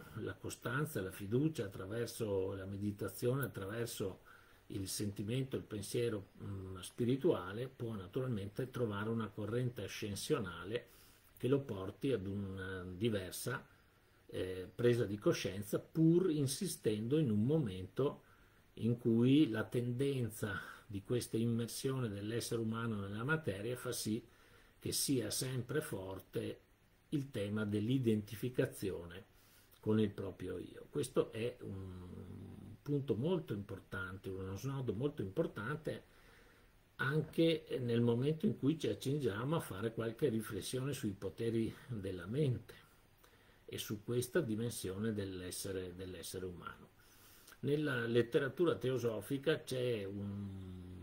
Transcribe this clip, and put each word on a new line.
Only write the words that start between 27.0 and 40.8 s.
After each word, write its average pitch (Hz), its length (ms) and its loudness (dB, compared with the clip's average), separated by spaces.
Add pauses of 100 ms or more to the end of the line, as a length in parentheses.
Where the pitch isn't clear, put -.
il 139 200 -2
tema 104 320 0
dell'identificazione 107 1600 0 (560)
con 107 180 4
il 107 120 6
proprio 92 480 -6
io. - 320 -12
Questo - 420 0
è 117 300 -2
un - 1200 -10
punto 139 340 2
molto 160 360 0
importante, 98 760 -6
uno 95 280 -4
snodo 131 360 -2
molto 131 300 -2
importante 117 800 -4 (920)
anche 156 680 4 (140)
nel 117 200 4
momento 123 460 4
in - 120 2
cui 156 200 4
ci - 100 -2
accingiamo 131 680 0
a 156 40 2
fare 107 320 -2
qualche 113 360 0
riflessione 113 640 -2